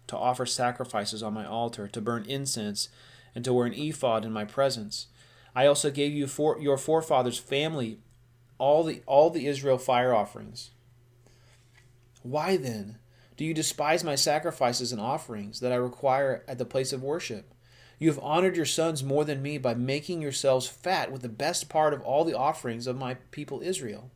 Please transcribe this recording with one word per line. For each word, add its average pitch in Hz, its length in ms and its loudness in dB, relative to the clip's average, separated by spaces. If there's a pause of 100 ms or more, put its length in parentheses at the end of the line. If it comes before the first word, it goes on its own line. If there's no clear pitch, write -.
to - 100 -8
offer 127 300 0
sacrifices 120 760 -2
on 107 120 -6
my 107 100 -6
altar, 113 440 -4
to 113 120 -8
burn 113 240 -4
incense, 117 640 -4 (460)
and 123 100 -8
to 127 80 0
wear 123 140 4
an 117 80 -2
ephod 131 500 0
in 113 80 -6
my 107 140 -4
presence. 123 600 -2 (460)
I 131 120 6
also 143 240 4
gave 143 240 0
you 143 120 -2
for, 151 320 0
your 143 200 2
forefathers' 147 580 2
family 139 600 -2 (580)
all 147 260 4
the, 160 220 -4
all 143 240 8
the 160 180 0
Israel 135 300 2
fire 127 380 4
offerings. 107 560 -2 (1500)
Why 151 340 0
then 113 420 -6 (380)
do 147 80 -6
you 160 80 -2
despise 156 500 0
my 151 120 -2
sacrifices 127 760 0
and 117 100 -6
offerings 110 600 -6
that 127 120 0
I 123 40 2
require 127 720 0
at 131 80 -10
the 123 80 -4
place 135 300 -2
of 127 80 -8
worship? 139 500 -6 (460)
You 160 100 4
have 139 120 2
honored 170 360 2
your 160 80 0
sons 156 400 0
more 147 220 2
than 135 160 -2
me 147 160 -6
by 123 160 0
making 147 480 -2
yourselves 131 440 2
fat 160 460 -2
with 131 80 -8
the 123 80 -8
best 147 400 -4
part 156 240 4
of 135 80 -4
all 143 240 2
the 160 140 0
offerings 123 480 -2
of 127 100 -2
my 127 180 -6 (180)
people 143 280 -10
Israel.' 135 560 -6